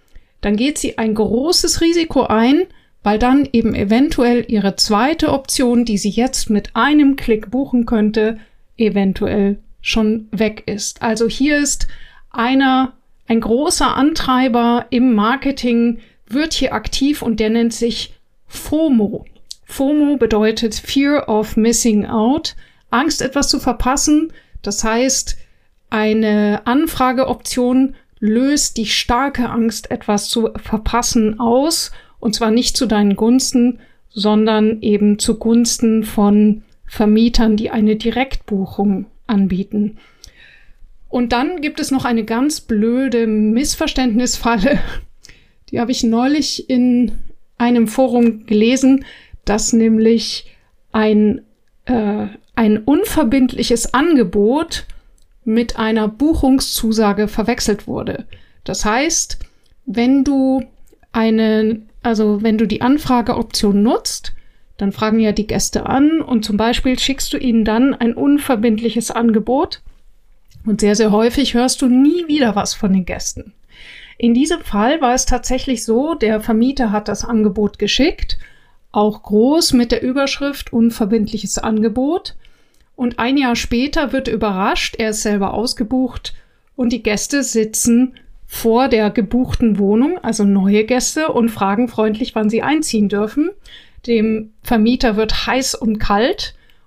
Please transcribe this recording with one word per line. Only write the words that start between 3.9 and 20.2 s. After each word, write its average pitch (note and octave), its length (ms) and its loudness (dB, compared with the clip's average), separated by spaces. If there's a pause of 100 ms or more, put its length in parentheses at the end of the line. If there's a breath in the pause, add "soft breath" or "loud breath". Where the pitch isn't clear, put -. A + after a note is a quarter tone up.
ihre G3 260 0
zweite D4 580 0
Option, B3 520 0
die G#3+ 140 -2
sie G3+ 120 -2
jetzt A#3+ 400 0
mit G#3 240 -2
einem C#4 400 4
Klick A3 360 -2
buchen B3+ 360 0
könnte, A3 520 0 (380 loud breath)
eventuell G3+ 840 0 (220)
schon A3 500 0
weg G#3+ 360 -2
ist. - 360 -8
Also A3+ 260 0
hier D4 300 0
ist - 280 0 (440 loud breath)
einer, C4 640 2 (320)
ein A3+ 140 0
großer A#3 540 0
Antreiber B3+ 920 0
im B3+ 260 2
Marketing, A#3+ 840 0 (280 loud breath)
wird D4+ 280 -4
hier - 180 -2
aktiv C4+ 480 -2
und A3 200 -2
der G#3+ 100 0
nennt A#3 240 0
sich - 400 -6 (320)
fomo. B3+ 800 -2 (380)
fomo C#4+ 520 0
bedeutet A3 580 0